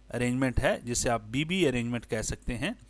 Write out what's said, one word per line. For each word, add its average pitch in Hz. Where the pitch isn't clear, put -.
अरेंजमेंट 123
है, 165
जिसे 120
आप 117
बीबी 156
अरेंजमेंट 120
कह 110
सकते -
हैं, 147